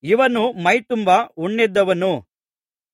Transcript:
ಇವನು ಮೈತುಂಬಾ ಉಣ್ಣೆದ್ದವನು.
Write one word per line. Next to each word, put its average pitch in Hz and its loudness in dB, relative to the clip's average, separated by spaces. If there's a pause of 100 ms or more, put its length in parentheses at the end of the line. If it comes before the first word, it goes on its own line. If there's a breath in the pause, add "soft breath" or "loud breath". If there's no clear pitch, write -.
ಇವನು 240 2
ಮೈತುಂಬಾ 202 0 (140)
ಉಣ್ಣೆದ್ದವನು. 185 -2 (680)